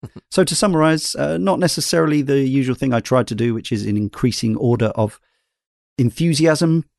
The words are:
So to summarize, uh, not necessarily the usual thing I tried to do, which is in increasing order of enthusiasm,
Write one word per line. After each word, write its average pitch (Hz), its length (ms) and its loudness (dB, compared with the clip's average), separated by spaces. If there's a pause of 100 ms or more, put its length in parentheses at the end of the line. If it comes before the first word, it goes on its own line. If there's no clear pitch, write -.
(320)
So 190 120 2
to 160 120 -2
summarize, 160 600 0
uh, 147 220 -4
not 185 220 0
necessarily 160 640 0
the 139 180 0
usual 131 360 0
thing 135 180 -2
I 117 60 0
tried 123 280 0
to 117 80 -4
do, 117 180 0
which - 180 -8
is 104 140 -2
in 104 120 -2
increasing 110 580 -2
order 117 400 0
of 107 240 -2 (800)
enthusiasm, 160 880 2 (140)